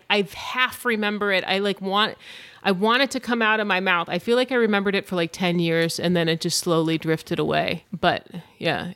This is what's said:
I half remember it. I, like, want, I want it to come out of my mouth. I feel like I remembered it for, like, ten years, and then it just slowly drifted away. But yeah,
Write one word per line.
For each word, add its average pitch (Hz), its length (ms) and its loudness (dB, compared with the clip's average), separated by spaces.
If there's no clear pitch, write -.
I 202 260 2
half - 500 -2
remember 208 480 0
it. 185 140 2
I, 190 120 0
like, 196 220 -2
want, 196 360 0
I 196 100 2
want 220 300 2
it 269 100 0
to 262 80 -4
come 233 220 -2
out 220 180 4
of 208 60 -2
my 185 140 2
mouth. 180 280 2
I 175 100 -4
feel 233 180 0
like 254 160 0
I 262 40 0
remembered 202 380 2
it 196 120 -2
for, 190 100 -4
like, 170 160 0
ten 175 260 0
years, 165 400 2
and 175 180 0
then 170 120 2
it 160 120 0
just 170 180 -2
slowly 160 400 2
drifted 160 400 -2
away. 151 460 0
But - 280 0
yeah, 160 380 -4